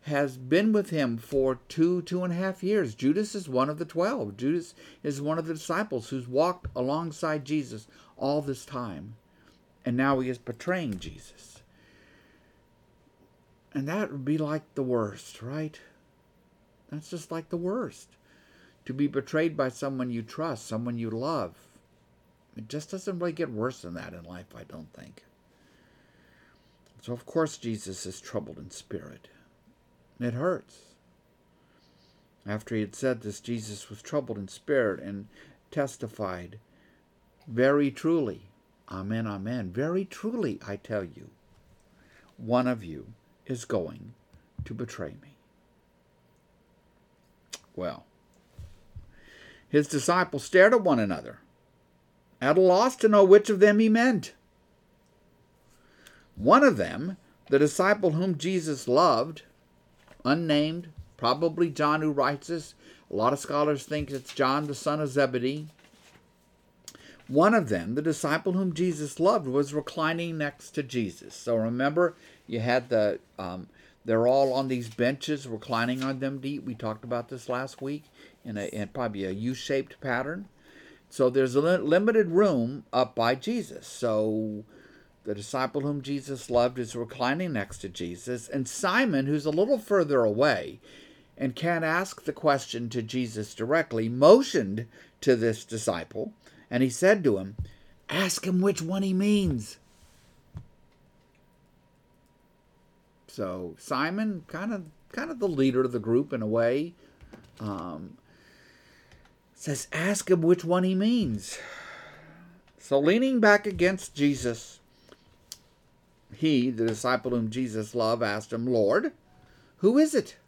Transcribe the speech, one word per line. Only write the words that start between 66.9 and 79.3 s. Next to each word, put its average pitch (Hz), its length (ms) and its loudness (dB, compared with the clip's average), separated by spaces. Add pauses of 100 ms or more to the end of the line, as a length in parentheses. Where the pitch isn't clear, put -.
One 165 240 6
of 180 160 4
them, 101 260 0
the 147 60 0
disciple 156 500 0
whom 185 220 0
Jesus 151 440 -2
loved, 180 300 4
was 139 260 0
reclining 165 640 -2
next 147 340 -8
to 147 120 -4
Jesus. 120 520 -4
So 117 200 -2
remember, 139 640 0 (300)
you 117 120 -4
had 123 300 2
the, 107 320 2 (180)
um, 92 300 -10 (340)
they're 113 240 4
all 135 240 4
on 135 160 0
these 123 220 -4
benches, 135 580 -2
reclining 120 560 -2
on 135 160 -4
them 135 220 -6
to 135 80 -6
eat. 143 140 -8
We 120 120 -8
talked 110 300 -6
about 120 240 -6
this 123 180 -12
last 127 340 -6
week 143 220 -6 (400)
in 107 140 -6
a, 101 80 -4
in 101 240 -6
probably 107 340 -4
a 92 80 -4